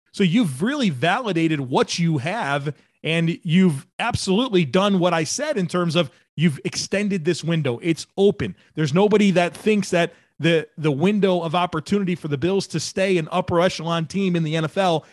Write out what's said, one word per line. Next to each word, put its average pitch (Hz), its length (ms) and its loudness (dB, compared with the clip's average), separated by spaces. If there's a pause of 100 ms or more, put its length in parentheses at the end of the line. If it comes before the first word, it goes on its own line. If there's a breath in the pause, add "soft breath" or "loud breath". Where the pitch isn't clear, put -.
(120)
So 208 100 -2
you've 165 400 2
really 254 280 0
validated 165 680 0
what 143 400 -2
you 165 200 2
have, 147 560 -4 (280 soft breath)
and 165 400 -2
you've 170 440 2 (120)
absolutely 196 680 0
done 190 320 2
what 170 160 2
I 165 100 0
said 196 320 -4
in 185 120 -2
terms 170 280 -2
of 175 140 0 (260 soft breath)
you've 147 300 0
extended 196 580 -2
this 170 180 -2
window. 147 400 -2
It's 165 240 -2 (120)
open. 196 360 2 (200 soft breath)
There's 151 180 -2
nobody 202 380 4
that 175 260 2
thinks 208 320 0
that 170 240 0 (280 soft breath)
the, 160 280 2 (100)
the 151 140 0
window 185 480 2
of 165 160 -4
opportunity 180 580 -2
for 160 140 -10
the 143 100 -4
Bills 180 300 -2
to 165 100 -6
stay 190 400 -2
an 160 140 -4
upper 175 280 0
echelon 165 460 0
team 185 300 -2
in 165 80 0
the 156 100 -4
N 160 80 0
F 156 160 -4
L 175 340 2